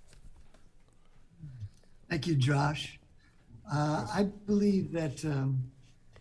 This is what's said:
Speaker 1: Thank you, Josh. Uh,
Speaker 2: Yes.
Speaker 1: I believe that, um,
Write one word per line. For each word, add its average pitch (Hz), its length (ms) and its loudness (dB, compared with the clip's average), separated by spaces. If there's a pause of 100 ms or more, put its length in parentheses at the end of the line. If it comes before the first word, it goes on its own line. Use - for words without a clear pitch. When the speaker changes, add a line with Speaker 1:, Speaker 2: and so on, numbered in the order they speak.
(2000)
Speaker 1:
Thank 170 160 -2
you, 165 80 2
Josh. 143 640 2 (680)
Uh, 147 380 0
Speaker 2:
Yes. - 80 -4
Speaker 1:
I 196 80 2 (220)
believe 202 460 2
that, 160 340 -4
um, 135 380 0 (580)